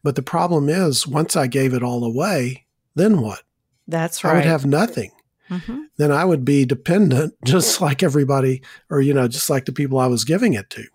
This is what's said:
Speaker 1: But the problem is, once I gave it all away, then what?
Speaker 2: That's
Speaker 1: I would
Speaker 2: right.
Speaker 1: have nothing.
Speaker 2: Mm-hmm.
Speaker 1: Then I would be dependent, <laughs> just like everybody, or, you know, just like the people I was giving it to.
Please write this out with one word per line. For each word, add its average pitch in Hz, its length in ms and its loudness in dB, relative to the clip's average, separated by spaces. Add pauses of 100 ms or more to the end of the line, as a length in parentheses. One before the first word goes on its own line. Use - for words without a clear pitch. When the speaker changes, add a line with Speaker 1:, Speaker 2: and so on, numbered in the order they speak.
Speaker 1:
But 139 140 -2
the 143 60 -2
problem 170 460 -2
is, 160 380 0
once 151 280 -2
I 143 120 0
gave 131 280 0
it 120 80 -2
all 120 220 -4
away, 131 640 -4 (280)
then 185 280 2
what? 104 200 -8 (460)
Speaker 2:
That's 165 360 -4
Speaker 1:
I 156 40 2
would 160 120 4
Speaker 2:
right. 143 60 0
Speaker 1:
have 156 200 2
nothing. 147 460 -2 (380)
Speaker 2:
Mm-hmm. 214 300 -10 (180)
Speaker 1:
Then 147 140 2
I 156 120 0
would 156 200 0
be 139 200 2
dependent, 151 760 0
<laughs> - 60 -20
just 170 360 0
like 147 220 4
everybody, 135 600 2 (260)
or, 143 140 2
you 143 100 4
know, 131 160 2
just 131 220 -4
like 135 160 0
the 135 60 -4
people 135 260 -2
I 127 80 2
was 117 180 0
giving 180 300 2
it - 160 -10
to. 113 140 -14 (100)